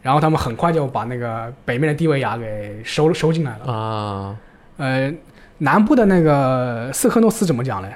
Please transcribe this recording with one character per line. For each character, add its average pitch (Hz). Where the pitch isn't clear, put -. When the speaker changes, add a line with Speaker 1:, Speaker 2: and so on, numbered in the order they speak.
Speaker 1:
然 131
后 151
他 160
们 156
很 120
快 170
就 151
把 120
那 123
个 117
北 120
面 151
的 147
蒂 160
维 143
亚 117
给 107
收， 156
收 160
进 160
来 117
了。 131
Speaker 2:
啊。 107
Speaker 1:
呃， 135
南 165
部 285
的 226
那 185
个 131
斯 -
科 240
诺 226
斯 -
怎 165
么 123
讲 107
嘞？ 95